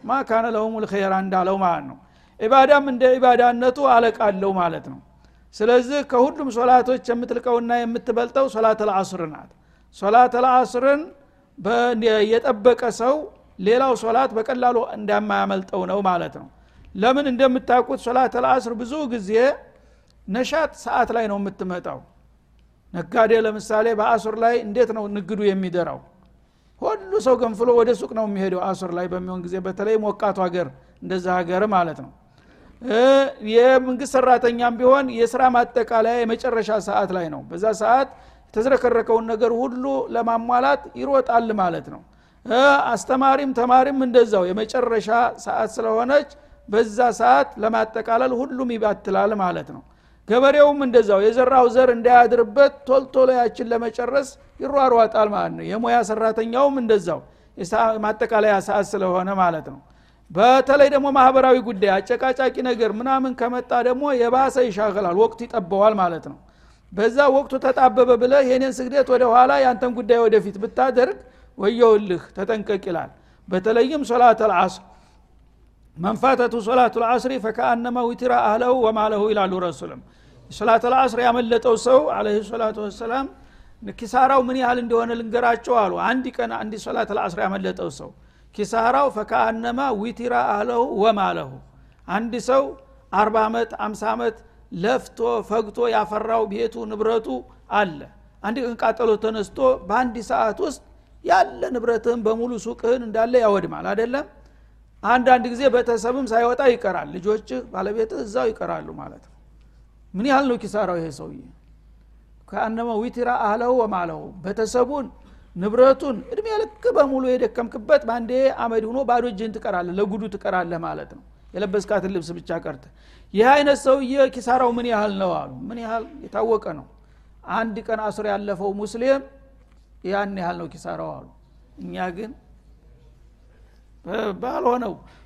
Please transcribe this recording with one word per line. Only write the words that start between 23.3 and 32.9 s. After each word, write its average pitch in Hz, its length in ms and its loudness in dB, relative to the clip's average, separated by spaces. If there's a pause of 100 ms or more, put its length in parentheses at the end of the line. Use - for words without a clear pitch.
ለምሳሌ 214 560 -2
በአሱር 220 420 -2
ላይ 233 220 2
እንዴት 226 320 0
ነው 220 160 -8
ንግዱ 202 360 -8
የሚደራው? 180 560 -2 (840)
ሁሉ 392 380 -6
ሰው 247 160 2
ገንፍሎ 233 380 0
ወደ 233 200 4
ሱቅ - 180 -8
ነው 220 140 -4
የሚሄደው 190 360 -4
አሱር 185 300 -6
ላይ 180 160 -6
በሚሆን 180 340 -8
ጊዜ፣ 180 180 -10
በተለይ 190 380 -2
ሞቃቱ 208 420 -4
ሀገር፣ 175 280 -2 (320)
እንደዛ 180 260 -6 (100)
ሀገር 180 320 0
ማለት 175 320 0
ነው። 131 120 -18 (720)
እ፣ 240 160 -2 (500)